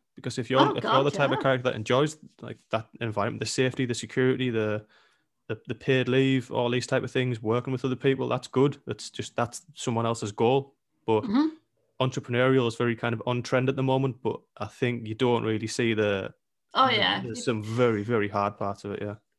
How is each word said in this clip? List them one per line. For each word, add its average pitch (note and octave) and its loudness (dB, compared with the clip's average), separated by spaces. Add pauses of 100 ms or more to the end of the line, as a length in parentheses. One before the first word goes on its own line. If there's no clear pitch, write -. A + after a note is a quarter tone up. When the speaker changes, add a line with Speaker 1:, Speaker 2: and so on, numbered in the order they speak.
(140)
Speaker 1:
because - -10
if A#2 -6
you're, B2+ 4
Speaker 2:
Oh, C#3 4
Speaker 1:
if - -4
you're C3 4
the C#3+ 2
Speaker 2:
God, - -2
Speaker 1:
type C#3+ 2
of - 0
Speaker 2:
yeah. - -4
Speaker 1:
character C3 2
that A#2+ 0
enjoys, B2+ 0 (240)
like, A#2+ -12 (140)
that A2+ -2 (140)
environment, A2+ -2
the A#2 -4
safety, C3 0
the A#2+ -4
security, B2+ 0
the, G#2+ -2 (640)
the, A2 -6
the C3 -8
paid C3 0
leave, C3+ 2
all A#2+ 0
these B2 -2
type C3 0
of B2+ -6
things, B2+ -2
working A#2+ -2
with C3 -2
other B2+ -2
people, C3 0
that's B2 -4
good. C#3 2 (100)
It's - -10
just, - -10
that's A#2+ -2 (120)
someone A2+ -2
else's A2+ -2
goal. C3 2 (280)
But A2 2
Speaker 2:
Mm-hmm. B3+ 2 (540)
Speaker 1:
entrepreneurial B2+ 2
is A2+ -4
very A#2+ 0
kind A#2 -2
of A2 -4
on B2 -2
trend C3 0
at C#3 0
the C3 -2
moment, C3+ 0
but - -4 (160)
I G#2 -8
think A#2 -4
you A2 -8
don't A#2+ 2
really A2 -2
see A2+ 0
the, G#2 0 (420)
Speaker 2:
Oh, C4 4
Speaker 1:
the, A#3+ 0
Speaker 2:
yeah. G3 0
Speaker 1:
there's A#2 -8
Speaker 2:
You - -10
Speaker 1:
some A2 0
very, A2+ 2
very G#2+ 0
hard G2+ -2
parts G2+ -6
of G2+ -8
it, G2+ -8
yeah. G#2 -8 (220)